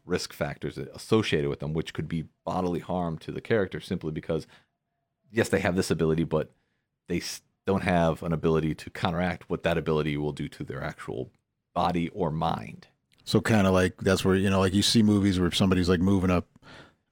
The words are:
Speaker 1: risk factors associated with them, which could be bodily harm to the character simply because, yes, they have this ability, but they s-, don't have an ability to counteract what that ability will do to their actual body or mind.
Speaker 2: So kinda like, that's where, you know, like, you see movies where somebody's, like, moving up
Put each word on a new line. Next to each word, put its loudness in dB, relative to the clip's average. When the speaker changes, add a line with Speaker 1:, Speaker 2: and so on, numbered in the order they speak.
Speaker 1:
risk -4
factors -8
associated -2
with -6
them, -6
which -4
could -8
be -4
bodily -2
harm -4
to -12
the -8
character -2
simply -6
because, -6
yes, 0
they 2
have 0
this 0
ability, 2
but -2
they -4
s-, -10
don't 0
have 2
an -4
ability 0
to -14
counteract -4
what -4
that 0
ability 0
will -4
do -8
to -12
their -10
actual -10
body 0
or -4
mind. -4
Speaker 2:
So 2
kinda 4
like, 2
that's 2
where, 4
you 2
know, 2
like, 2
you 2
see 4
movies 4
where 2
somebody's, 2
like, 4
moving 2
up 2